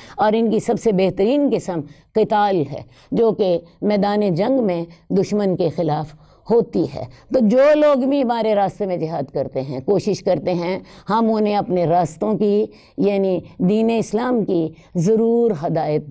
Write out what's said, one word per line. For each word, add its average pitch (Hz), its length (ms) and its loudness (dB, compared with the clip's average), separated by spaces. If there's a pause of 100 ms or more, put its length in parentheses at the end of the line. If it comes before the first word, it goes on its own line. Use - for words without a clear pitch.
(200)
और 214 160 2
इनकी 226 260 0
सबसे 226 320 -2
बेहतरीन 214 560 2
किस्म 170 320 -4 (340)
क़िताल 208 500 2
है, 135 200 -12 (260)
जो 226 220 2
कि 196 200 0 (300)
मैदान 208 520 0
जंग 247 260 0
में 175 260 -2 (260)
दुश्मन 196 420 0
के 170 160 0
ख़िलाफ़ 151 440 -4 (320)
होती 202 380 2
है। - 180 -8 (300)
तो 262 80 2
जो 254 320 4
लोग 294 300 4
भी 277 180 0
हमारे 226 320 0
रास्ते 202 320 -2
में 180 140 -4
जिहाद 160 320 -6
करते 139 300 -4
हैं, 135 200 -8
कोशिश 190 400 0
करते 180 320 -2
हैं, 175 280 -4 (260)
हम 220 240 2
उन्हें 214 240 0
अपने 180 300 0
रास्तों 175 500 0
की, 208 340 0 (300)
यानी 190 440 0 (180)
दीन 214 280 2
इस्लाम 226 540 -2
की 165 320 -2 (220)
ज़रूर 226 560 2
हदायत 151 580 -2